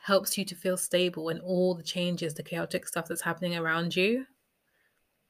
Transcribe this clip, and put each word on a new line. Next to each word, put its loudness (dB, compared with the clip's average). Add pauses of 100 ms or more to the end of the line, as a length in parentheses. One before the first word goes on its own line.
helps 2
you 0
to -8
feel 0
stable 0
in -4
all 4
the -8
changes, -2
the -8
chaotic -4
stuff -4
that's -4
happening -2
around 0
you, 2 (1040)